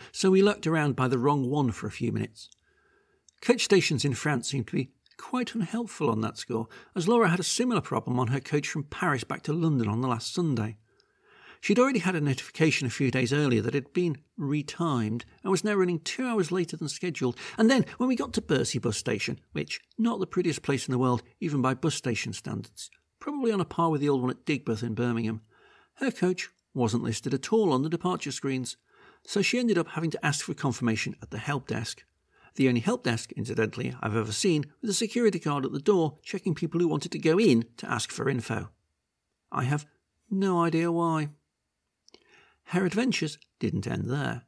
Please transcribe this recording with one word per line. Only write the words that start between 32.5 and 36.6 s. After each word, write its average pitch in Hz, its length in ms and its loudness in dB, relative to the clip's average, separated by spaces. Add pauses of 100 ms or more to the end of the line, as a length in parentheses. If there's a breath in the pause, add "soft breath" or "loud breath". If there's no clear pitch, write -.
The 131 140 4
only 120 120 4
help 220 220 0
desk, 117 300 -4
incidentally, 113 680 -2
I've 107 140 -2
ever 110 160 0
seen, 151 340 2 (160)
with 220 80 -4
a 190 60 -2
security 220 420 2
card 143 260 -2
at 135 100 -4
the - 60 -4
door 165 440 4
checking - 320 -4
people 170 240 -2